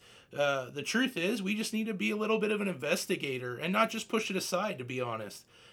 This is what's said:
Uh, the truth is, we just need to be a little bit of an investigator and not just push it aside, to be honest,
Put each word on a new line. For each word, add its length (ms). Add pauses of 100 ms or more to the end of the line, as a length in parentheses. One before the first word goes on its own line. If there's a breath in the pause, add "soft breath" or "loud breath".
(360 loud breath)
Uh, 340
the 120
truth 360
is, 260
we 120
just 180
need 140
to 60
be 160
a 60
little 240
bit 120
of 100
an 80
investigator 880
and 160
not 160
just 180
push 240
it 60
aside, 400
to 80
be 160
honest, 440 (280 loud breath)